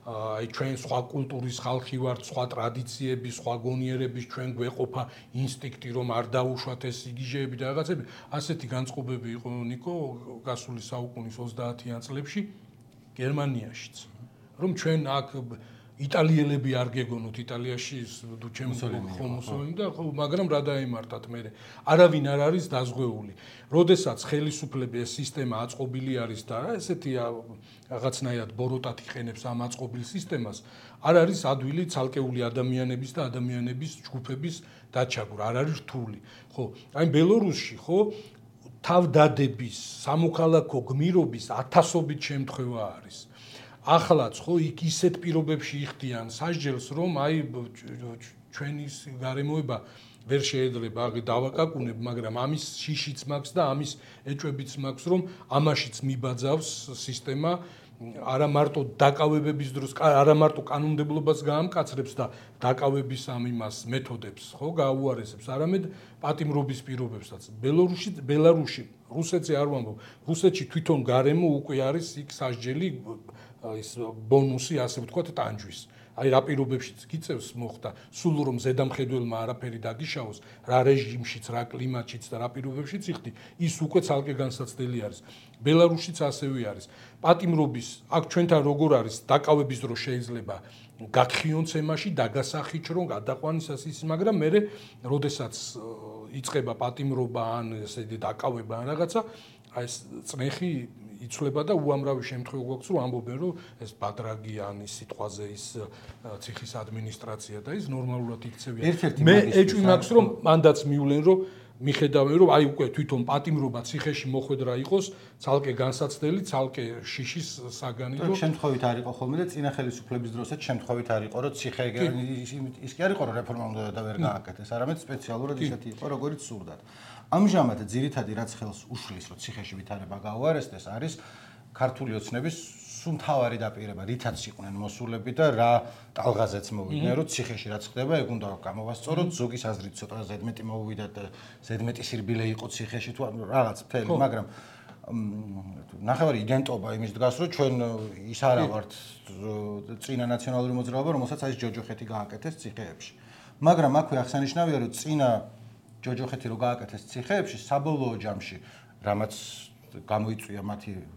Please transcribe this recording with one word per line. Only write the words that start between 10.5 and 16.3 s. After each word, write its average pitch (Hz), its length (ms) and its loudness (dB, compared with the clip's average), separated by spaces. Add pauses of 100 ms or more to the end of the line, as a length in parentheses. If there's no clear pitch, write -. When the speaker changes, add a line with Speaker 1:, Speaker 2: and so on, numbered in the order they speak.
Speaker 1:
საუკუნის 120 560 -8
ოცდაათიან 120 640 -8
წლებში 143 420 -6 (680)
გერმანიაშიც. 131 840 -2 (580)
რომ 180 180 0
ჩვენ 160 340 2
აქ 135 220 0 (680)
იტალიელები 143 800 4